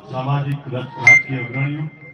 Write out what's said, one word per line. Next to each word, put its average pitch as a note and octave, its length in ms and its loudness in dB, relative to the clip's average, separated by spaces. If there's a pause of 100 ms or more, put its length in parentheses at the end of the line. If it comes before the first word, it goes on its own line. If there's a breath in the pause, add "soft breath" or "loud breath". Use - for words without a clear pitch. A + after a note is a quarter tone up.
(100)
સામાજિક C#3 640 -2
રા-, B2+ 60 -2
રાજકીય - 640 2
અગ્રણીઓ, C#3 360 -4 (320)